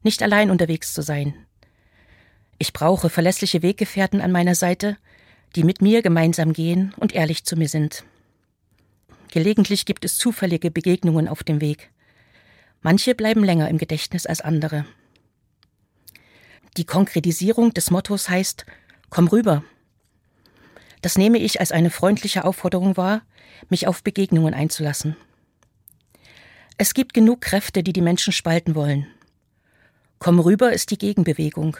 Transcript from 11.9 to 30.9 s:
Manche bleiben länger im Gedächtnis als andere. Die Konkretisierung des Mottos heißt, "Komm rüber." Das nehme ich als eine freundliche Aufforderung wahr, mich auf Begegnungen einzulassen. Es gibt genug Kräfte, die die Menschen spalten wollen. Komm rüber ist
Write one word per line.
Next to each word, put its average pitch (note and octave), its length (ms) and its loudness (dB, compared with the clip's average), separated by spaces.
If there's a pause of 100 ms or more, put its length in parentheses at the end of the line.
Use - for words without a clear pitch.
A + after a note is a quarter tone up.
Manche G#3 340 2
bleiben A3 260 2
länger E3+ 260 2
im D#3+ 100 -2
Gedächtnis - 480 -6
als D#3+ 140 -4
andere. D3+ 440 -4 (1900)
Die F3 80 -4
Konkretisierung F#3+ 880 0
des - 160 -2
Mottos F#3+ 380 -2
heißt, F#3 360 -4 (460)
"Komm F3 160 4
rüber." F#3+ 380 2 (1400)
Das F3 160 -2
nehme A3+ 200 4
ich - 220 -2
als F3+ 120 -2
eine E3 180 2
freundliche G3 540 0
Aufforderung F#3 520 -2
wahr, G3 260 -2 (460)
mich F3+ 200 0
auf F3+ 140 -2
Begegnungen F3 520 0
einzulassen. D3+ 640 -4 (1600)
Es - 160 0
gibt C4 180 -2
genug A#3 280 4
Kräfte, - 420 -2
die F3 100 -2
die F3+ 80 0
Menschen F3 320 2
spalten E3 420 0
wollen. C#3+ 320 -2 (1120)
Komm F3 200 4
rüber G3+ 340 4
ist - 180 -4